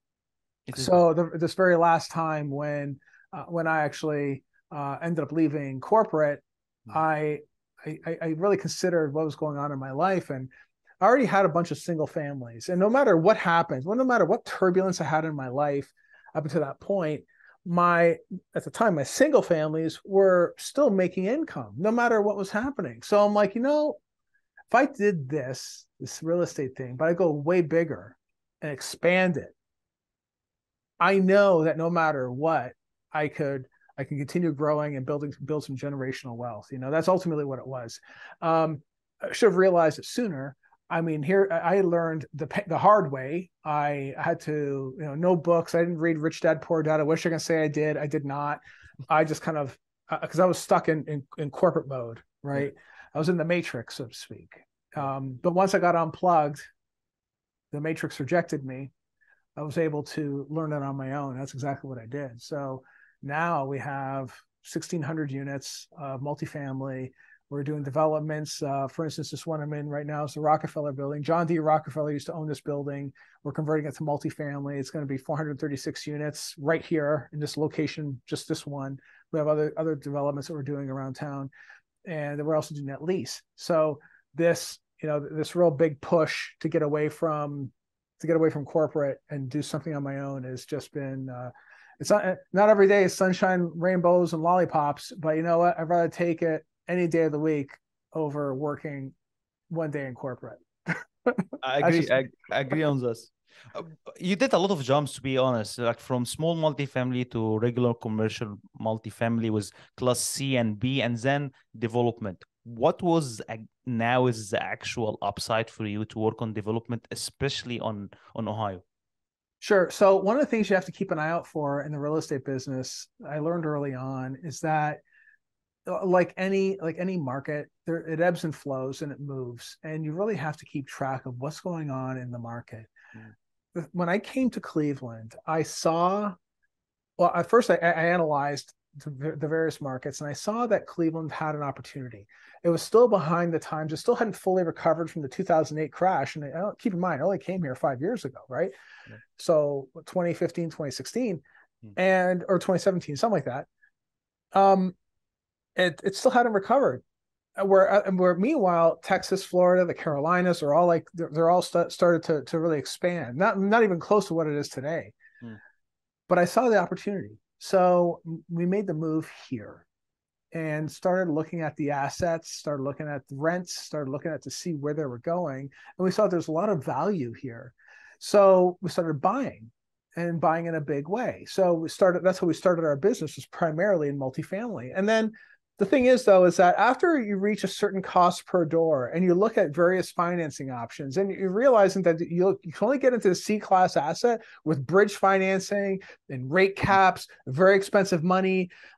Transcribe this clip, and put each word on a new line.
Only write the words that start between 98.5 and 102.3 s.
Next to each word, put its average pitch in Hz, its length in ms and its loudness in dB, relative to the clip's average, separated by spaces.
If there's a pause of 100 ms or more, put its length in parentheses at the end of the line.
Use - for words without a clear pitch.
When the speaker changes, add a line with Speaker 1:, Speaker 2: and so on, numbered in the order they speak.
Speaker 2:
working 143 600 -8 (560)
one 160 200 -4
day 143 160 -6
in 127 80 -10
corporate. 127 440 -12 (140)
<laughs> - 140 -18
Speaker 1:
I 170 80 -4 (300)
Speaker 2:
That's 147 640 -2
Speaker 1:
agree. 170 140 4
Speaker 2:
just 135 120 0
Speaker 1:
I, 131 120 2 (260)